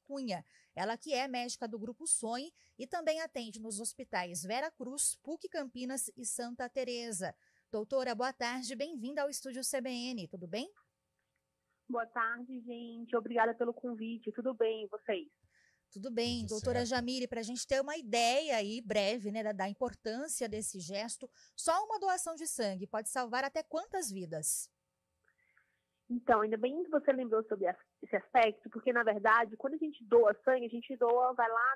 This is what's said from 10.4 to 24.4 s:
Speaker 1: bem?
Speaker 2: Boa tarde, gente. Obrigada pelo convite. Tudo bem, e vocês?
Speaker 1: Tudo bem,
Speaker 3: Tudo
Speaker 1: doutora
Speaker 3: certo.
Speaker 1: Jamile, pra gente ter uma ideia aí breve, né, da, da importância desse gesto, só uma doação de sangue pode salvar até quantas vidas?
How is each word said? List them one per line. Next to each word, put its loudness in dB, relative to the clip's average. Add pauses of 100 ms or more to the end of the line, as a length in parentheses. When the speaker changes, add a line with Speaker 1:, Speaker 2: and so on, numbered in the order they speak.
Speaker 1:
bem? -4 (1200)
Speaker 2:
Boa -2
tarde, -2
gente. -6
Obrigada 4
pelo 0
convite. -6
Tudo -2
bem, 2
e -10
vocês? -4 (640)
Speaker 1:
Tudo -8
bem, -2
Speaker 3:
Tudo -6
Speaker 1:
doutora 0
Speaker 3:
certo. -2
Speaker 1:
Jamile, 0
pra -4
gente -6
ter 2
uma -2
ideia 4
aí -2
breve, 0
né, -2
da, 0
da 0
importância -4
desse -4
gesto, -6 (280)
só 4
uma -2
doação 2
de -6
sangue -2
pode -4
salvar 0
até 0
quantas -2
vidas? -2 (1400)